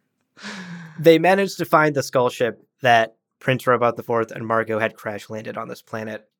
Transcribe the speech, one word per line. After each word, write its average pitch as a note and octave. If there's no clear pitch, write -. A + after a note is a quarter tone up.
They D#3+
managed F#3+
to E3+
find D3+
the C3+
skull B2
ship A#2
that A#2
Prince -
Robot A#2+
the B2+
fourth A#2
and A#2
Margot A2+
had A2
crash G#2
landed A2
on A2+
this B2
planet A2